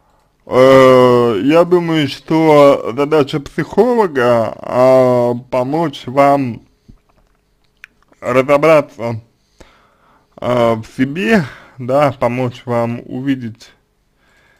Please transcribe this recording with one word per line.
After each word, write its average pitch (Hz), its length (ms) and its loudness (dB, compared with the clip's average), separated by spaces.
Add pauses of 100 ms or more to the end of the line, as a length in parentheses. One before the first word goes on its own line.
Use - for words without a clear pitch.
(440)
Э, 127 960 4
я 160 220 2
думаю, 170 440 -2
что 147 880 2
задача 143 440 -2
психолога, 151 1160 -2
а, 127 760 2 (160)
помочь 135 560 -4
вам 139 560 0 (1600)
разобраться, 131 1000 0 (1200)
а, 117 300 0
в 113 100 -10 (120)
себе, 175 480 -2 (340)
да, 131 340 0
помочь 123 540 -6
вам 120 400 -4
увидеть, 127 640 -8 (880)